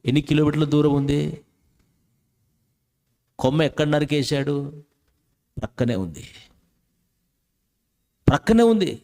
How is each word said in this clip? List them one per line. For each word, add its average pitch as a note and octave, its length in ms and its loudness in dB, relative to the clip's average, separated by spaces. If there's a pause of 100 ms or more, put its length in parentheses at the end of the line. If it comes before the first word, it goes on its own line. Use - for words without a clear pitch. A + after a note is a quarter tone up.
ఎన్ని C#3 160 2
కిలోమీటర్ల D3+ 440 2
దూరం D3 280 2
ఉంది? C#3+ 480 -2 (2000)
కొమ్మ C#3+ 220 0
ఎక్కడ D3+ 260 -2
నరికేశాడు? D3 960 -4 (720)
ప్రక్కనే A#2 380 -4
ఉంది, F2 280 -8 (2000)
ప్రక్కనే A3 360 4
ఉంది. G#3+ 400 2